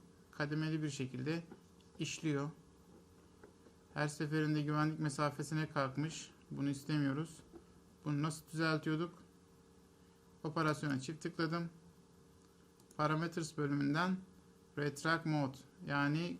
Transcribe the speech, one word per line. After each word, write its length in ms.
kademeli 520
bir 60
şekilde 540
işliyor. 500
Her 140
seferinde 540
güvenlik 380
mesafesine 680
kalkmış. 640
Bunu 180
istemiyoruz. 680
Bunu 160
nasıl 320
düzeltiyorduk? 680
Operasyona 560
çift 220
tıkladım. 480
Parameters 600
bölümünden 600
retract 480
mode, 320
yani 520